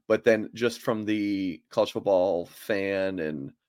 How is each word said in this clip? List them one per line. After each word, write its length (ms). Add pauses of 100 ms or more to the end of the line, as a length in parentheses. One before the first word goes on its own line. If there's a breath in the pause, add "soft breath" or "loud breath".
but 160
then 300
just 280
from 240
the 680
college 220
football 540
fan 760
and 320 (160)